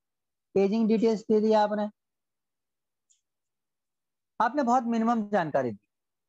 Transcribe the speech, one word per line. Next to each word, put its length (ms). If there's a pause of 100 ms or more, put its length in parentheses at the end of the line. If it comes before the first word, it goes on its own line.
(560)
पेजिंग 320
details 340
दे 200
दिया 200
आपने, 280 (2500)
आपने 220
बहुत 200
minimum 460
जानकारी 420
दी। 80 (500)